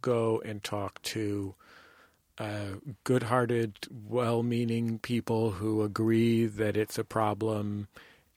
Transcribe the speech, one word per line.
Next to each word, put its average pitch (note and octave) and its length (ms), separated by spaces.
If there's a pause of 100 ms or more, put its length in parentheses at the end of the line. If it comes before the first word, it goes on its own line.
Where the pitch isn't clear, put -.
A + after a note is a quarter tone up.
go A2+ 440
and G#2+ 180
talk G2+ 400
to, G2+ 520 (800)
uh, G#2 380 (280)
good-hearted, A#2+ 720 (320)
well-meaning A#2 920
people A2+ 520
who G#2+ 320
agree A2+ 600
that G#2 320
it's G#2+ 200
a A2+ 60
problem G#2 840 (500)